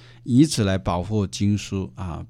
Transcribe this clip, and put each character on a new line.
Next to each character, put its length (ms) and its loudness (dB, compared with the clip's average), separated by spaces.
以 240 6
此 160 0
来 160 2
保 240 -2
护 240 -2
经 320 0
书 380 -6
啊， 340 -10